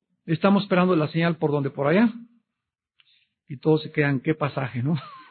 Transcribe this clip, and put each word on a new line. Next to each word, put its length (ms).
Estamos 360
esperando 320
la 140
señal 300
por 120
donde, 200
por 180
allá. 240
Y 80
todos 260
se 80
quedan, 300
¿qué 160
pasaje, 440
no? 140